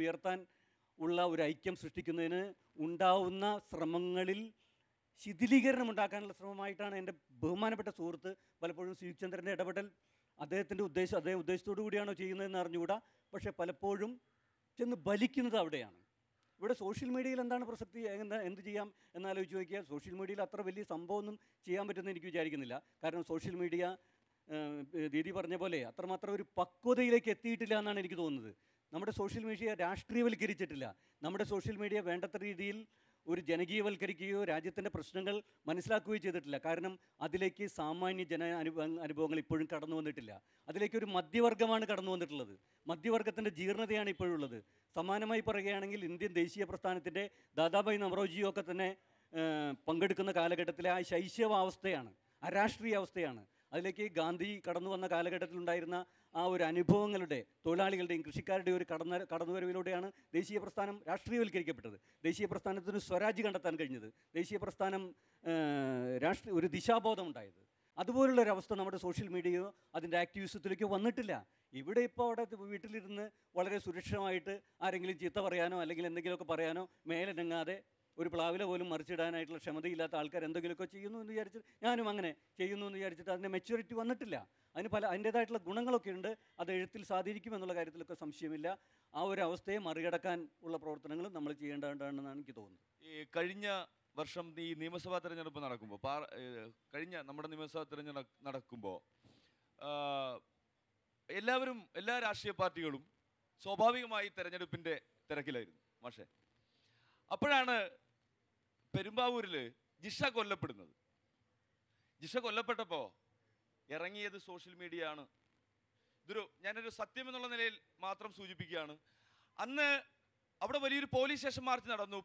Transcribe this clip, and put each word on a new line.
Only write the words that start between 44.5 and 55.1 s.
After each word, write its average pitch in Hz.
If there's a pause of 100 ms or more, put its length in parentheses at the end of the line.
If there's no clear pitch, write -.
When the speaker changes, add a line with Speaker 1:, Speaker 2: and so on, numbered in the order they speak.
Speaker 1:
സമാനമായി 214
പറയുകയാണെങ്കിൽ 202
ഇന്ത്യൻ 175
ദേശീയ 190
പ്രസ്ഥാനത്തിൻ്റെ 185 (380)
ദാദാഭായ് 202
നവറോജിയോ 190
ഒക്കെ 196
തന്നെ, 185 (500)
ഏഹ്, 151 (140)
പങ്കെടുക്കുന്ന 185
കാലഘട്ടത്തിലെ 170
ആ - (140)
ശൈശവാവസ്ഥയാണ്, 185 (360)
അരാഷ്ട്രീയ 214
അവസ്ഥയാണ്. 147 (300)
അതിലേക്ക് 185 (120)
ഗാന്ധി 170 (160)
കടന്നു 175
വന്ന 185